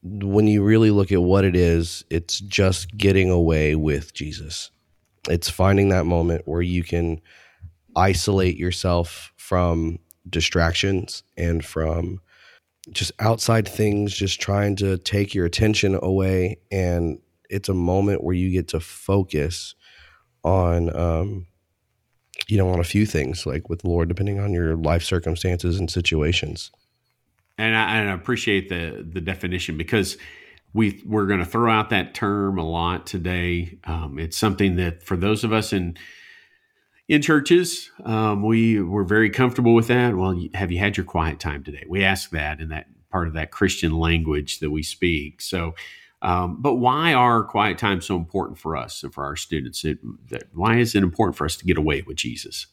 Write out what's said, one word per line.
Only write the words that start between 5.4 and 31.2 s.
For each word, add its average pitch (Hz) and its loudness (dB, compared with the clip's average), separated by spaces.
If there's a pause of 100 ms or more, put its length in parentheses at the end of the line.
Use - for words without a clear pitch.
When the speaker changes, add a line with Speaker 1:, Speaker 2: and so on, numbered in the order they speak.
Speaker 1:
finding 98 4
that 92 4
moment 85 0
where 82 -2
you 87 0
can 85 -2 (760)
isolate 92 2
yourself 87 -2
from 85 0 (320)
distractions 87 0 (120)
and 85 -2
from 85 -4 (720)
just 95 -4
outside 110 2
things, 104 0
just - -4
trying 101 0
to 95 0
take 101 -2
your 90 0
attention 104 2
away. 95 0 (120)
And 87 0 (320)
it's 98 -6
a 95 0
moment 92 0
where 92 0
you 92 0
get 90 0
to 80 -2
focus 90 -2 (680)
on, 85 2
um, 87 -2 (1000)
you 107 2
know, 95 4
on 90 0
a - 2
few 104 2
things, 80 -4
like, 76 -6
with 82 -6
the 95 -2
Lord, 85 0
depending 95 -2
on 101 -2
your 85 0
life 82 2
circumstances 87 -2
and 87 -2
situations. 80 -2 (840)
Speaker 2:
And 110 0
I, 110 2
and 104 0
I 95 -2
appreciate 98 0
the, 82 -6
the 87 -8
definition, 90 -6
because 95 -2 (560)
we, 104 0
we're 107 0